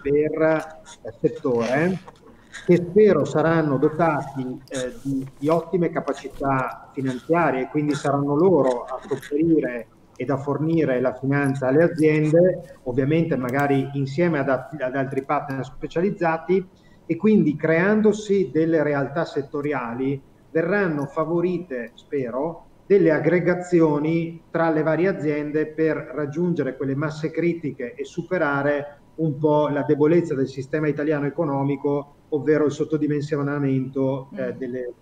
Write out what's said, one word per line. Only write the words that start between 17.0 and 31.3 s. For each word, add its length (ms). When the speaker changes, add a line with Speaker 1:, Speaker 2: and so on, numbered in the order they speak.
Speaker 1:
e 80
quindi 380
creandosi 960
delle 320
realtà 440
settoriali 960
verranno 540
favorite, 880
spero, 720
delle 260
aggregazioni 1400
tra 200
le 120
varie 260
aziende 580
per 280
raggiungere 600
quelle 200
masse 340
critiche 640
e 100
superare 960
un 200
po' 320
la 140
debolezza 520
del 140
sistema 400
italiano 380
economico, 880